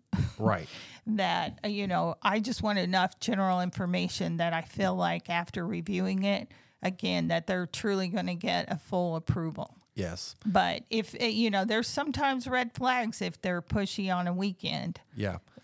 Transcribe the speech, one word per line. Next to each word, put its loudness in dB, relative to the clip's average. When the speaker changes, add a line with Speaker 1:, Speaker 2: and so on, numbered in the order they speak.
Speaker 1:
<laughs> 2
Speaker 2:
Right. 2
Speaker 1:
That, 0
uh, 0
you -2
know, 0
I 4
just -2
want 2
enough 2
general 2
information 0
that 0
I 0
feel 0
like 0
after -2
reviewing -2
it, 0
again, 0
that 0
they're 0
truly 0
gonna -2
get -2
a -2
full 0
approval. -4
Speaker 2:
Yes. -6
Speaker 1:
But 2
if, -2
uh, -2
you 4
know, 4
there's 2
sometimes 0
red 0
flags 0
if -4
they're 0
pushy 0
on 0
a 0
weekend. -2
Speaker 2:
Yeah. 0